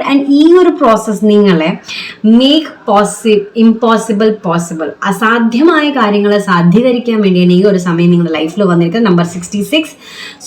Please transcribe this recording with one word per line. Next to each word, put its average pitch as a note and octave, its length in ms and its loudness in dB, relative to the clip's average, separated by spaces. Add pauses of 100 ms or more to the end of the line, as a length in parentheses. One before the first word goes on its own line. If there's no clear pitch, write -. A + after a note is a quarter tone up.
(140)
And C#4 140 0
ഈ D4+ 300 4
ഒരു F4 120 4
പ്രോസസ് A3 540 0
നിങ്ങളെ G3 540 2 (500)
make C4+ 360 4
possi-, G#3 1000 -2
impossible A3 640 0
possible, E3+ 580 -6 (160)
അസാധ്യമായ A#3+ 840 0
കാര്യങ്ങളെ G#3 500 0
സാധ്യീകരിക്കാൻ G#3+ 840 0
വേണ്ടിയാണ് F3+ 320 2
ഈ F#3 100 2
ഒരു G3 140 2
സമയം F3 340 0
നിങ്ങളുടെ E3+ 220 0
ലൈഫിൽ D#3+ 300 -4
വന്നിരിക്കുന്നത്. F3+ 480 0
നമ്പർ E3+ 140 0
സിക്സ്റ്റി G3 360 -8
സിക്സ്. D#4 300 -4 (560)